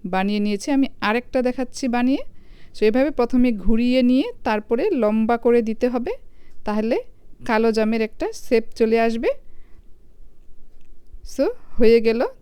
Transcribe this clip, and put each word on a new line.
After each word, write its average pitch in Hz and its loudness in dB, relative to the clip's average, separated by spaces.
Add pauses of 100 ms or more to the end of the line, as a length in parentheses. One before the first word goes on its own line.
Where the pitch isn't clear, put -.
বানিয়ে 196 0
নিয়েছি। 208 -2
আমি 269 4 (140)
আরেকটা 233 0
দেখাচ্ছি 247 -4
বানিয়ে। 247 0 (520)
So, - -6
এভাবে 254 4
প্রথমে 247 2
ঘুরিয়ে 233 4
নিয়ে 254 4 (180)
তারপরে 233 0
লম্বা 220 2
করে 240 4
দিতে 220 -2
হবে, 254 -2 (520)
তাহলে 214 0 (500)
কালো 226 2
জামের 220 0
একটা 220 -4
শেপ 226 0 (100)
চলে 226 2
আসবে। 226 0 (2000)
So, 262 0 (320)
হয়ে 233 8
গেল। 226 0 (220)